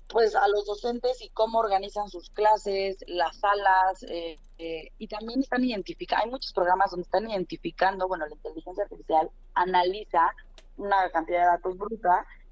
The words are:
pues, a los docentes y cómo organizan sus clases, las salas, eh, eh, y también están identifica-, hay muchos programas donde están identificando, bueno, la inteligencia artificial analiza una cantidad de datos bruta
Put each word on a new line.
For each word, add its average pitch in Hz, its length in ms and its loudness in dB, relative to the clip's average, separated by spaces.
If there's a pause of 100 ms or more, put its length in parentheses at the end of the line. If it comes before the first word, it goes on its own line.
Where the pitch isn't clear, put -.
pues, 220 260 4
a 202 120 4
los 208 200 0
docentes 240 560 -4
y 202 60 -18
cómo 226 280 0
organizan 202 520 -2
sus 175 200 -16
clases, 202 800 0
las 170 320 -4
salas, 190 640 2
eh, 165 340 -8 (200)
eh, 165 420 -10
y 214 80 -10
también 226 320 -6
están 254 240 0
identifica-, 185 560 -2
hay 214 100 0
muchos 262 240 -8
programas 185 380 4
donde 180 140 -8
están 202 220 0
identificando, 185 800 -2
bueno, 165 200 -4
la 151 80 -18
inteligencia 165 480 -10
artificial 160 480 0 (240)
analiza 180 760 2 (480)
una 196 320 2
cantidad 170 300 0
de 175 80 6
datos 180 320 2
bruta 208 480 0 (240)